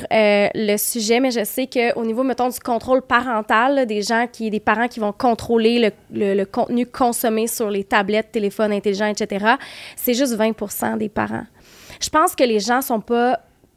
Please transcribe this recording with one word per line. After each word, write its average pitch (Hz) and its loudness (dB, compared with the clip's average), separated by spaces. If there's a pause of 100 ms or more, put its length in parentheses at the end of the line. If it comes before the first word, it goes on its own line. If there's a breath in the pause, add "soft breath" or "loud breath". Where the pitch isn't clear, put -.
(120)
euh, 208 4
le 208 0
sujet, 226 0
mais 269 2
je 226 -2
sais 254 -4
qu'au 240 0
niveau, 226 -2
mettons, 254 0
du 240 -8
contrôle 254 0
parental, 240 2
là, 269 2
des 208 -2
gens 226 0
qui, 226 -6
des 208 -2
parents 226 0
qui 240 -10
vont 208 -2
contrôler 233 2
le, 214 4 (200)
le, 208 0
le 196 0
contenu 240 -2
consommé 233 0
sur 226 -4
les 202 -2
tablettes, 208 0
téléphones 208 -2
intelligents, 202 -2
et 208 -2
cetera, 214 0 (360 loud breath)
c'est 247 -2
juste 254 0
vingt 220 0
pour 202 -8
cent 226 -2
des 214 -4
parents. 208 -4 (560 loud breath)
Je - -6
pense 320 4
que 294 2
les 220 2
gens 240 0
sont 240 -2
pas 240 0 (380)